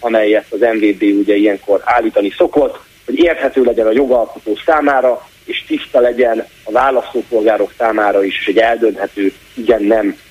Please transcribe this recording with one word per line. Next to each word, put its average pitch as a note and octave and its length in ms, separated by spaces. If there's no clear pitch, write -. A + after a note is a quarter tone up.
amelyet G#2+ 480
az G#2+ 120
N A2+ 160
V G#2 220
B - 40
ugye G2+ 320
ilyenkor G2+ 500
állítani A2 520
szokott, - 480
hogy C3+ 140
érthető D3+ 440
legyen A2+ 240
a A2 60
jogalkotó A#2 720
számára, C#3 640
és - 220
tiszta - 340
legyen A#2 460
a A2 60
választópolgárok A2+ 1080
számára G#2 460
is, F#2+ 160
és - 60
egy G2+ 120
eldönthető G#2 720
igen-nem G#2+ 600